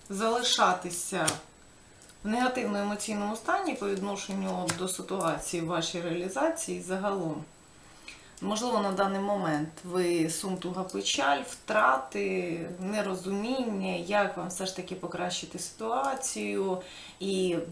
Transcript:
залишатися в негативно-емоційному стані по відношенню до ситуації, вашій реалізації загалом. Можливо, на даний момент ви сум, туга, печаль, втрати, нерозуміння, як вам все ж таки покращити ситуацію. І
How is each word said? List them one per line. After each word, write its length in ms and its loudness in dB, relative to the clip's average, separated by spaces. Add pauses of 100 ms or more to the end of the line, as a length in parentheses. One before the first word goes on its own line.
залишатися 1160 2 (1000)
в 40 -2
негативно-емоційному 1080 0
стані 380 0
по 140 -2
відношенню 800 -2 (100)
до 100 -2
ситуації, 720 -2
вашій 380 -2
реалізації 840 -2
загалом. 600 -2 (960)
Можливо, 380 0
на 140 2
даний 280 2
момент 480 2 (160)
ви 460 4
сум, 260 -2
туга, 260 -4
печаль, 640 2
втрати, 1120 2 (200)
нерозуміння, 1120 0
як 420 2
вам 120 -4
все 180 -4
ж 100 -4
таки 180 -6
покращити 640 -4
ситуацію. 1200 -2 (380)
І 360 4 (160)